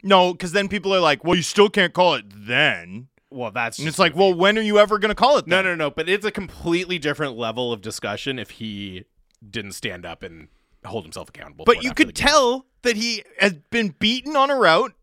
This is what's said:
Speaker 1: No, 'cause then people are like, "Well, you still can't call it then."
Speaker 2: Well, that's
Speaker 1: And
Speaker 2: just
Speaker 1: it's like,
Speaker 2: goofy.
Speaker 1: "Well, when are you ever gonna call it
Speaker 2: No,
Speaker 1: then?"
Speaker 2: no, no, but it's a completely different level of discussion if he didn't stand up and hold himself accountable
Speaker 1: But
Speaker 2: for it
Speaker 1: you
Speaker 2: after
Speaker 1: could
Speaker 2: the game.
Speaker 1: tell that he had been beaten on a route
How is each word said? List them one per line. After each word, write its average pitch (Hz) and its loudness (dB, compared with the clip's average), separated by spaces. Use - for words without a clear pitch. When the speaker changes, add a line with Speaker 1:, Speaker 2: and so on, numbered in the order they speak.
Speaker 1:
No, 185 4
'cause 175 -8
then 202 0
people 196 -2
are 185 4
like, 151 2
"Well, 175 2
you 175 0
still 208 4
can't 180 0
call 175 2
it 110 -8
then." 104 -4
Speaker 2:
Well, 123 -10
that's 117 -6
Speaker 1:
And 143 -8
Speaker 2:
just 160 -6
Speaker 1:
it's - -10
like, 170 2
Speaker 2:
goofy. 156 -8
Speaker 1:
"Well, 190 6
when 190 2
are 220 -2
you 208 2
ever 208 4
gonna 208 0
call 262 4
it 220 0
Speaker 2:
No, 185 2
Speaker 1:
then?" 190 0
Speaker 2:
no, 180 -2
no, 151 -4
but 160 -6
it's 196 0
a 214 -2
completely 175 -4
different 143 -4
level 120 -4
of 110 -8
discussion 107 -8
if 104 -12
he 101 -12
didn't 101 -10
stand 90 -12
up 82 -16
and 82 -18
hold 107 -10
himself 78 -18
accountable - -12
Speaker 1:
But 240 6
Speaker 2:
for 233 -10
it - -10
Speaker 1:
you 254 -6
Speaker 2:
after 311 2
Speaker 1:
could - -4
Speaker 2:
the - -6
game. - 2
Speaker 1:
tell 262 2
that 240 0
he 220 -6
had 190 0
been 220 -2
beaten 254 -2
on 277 4
a 285 2
route 202 4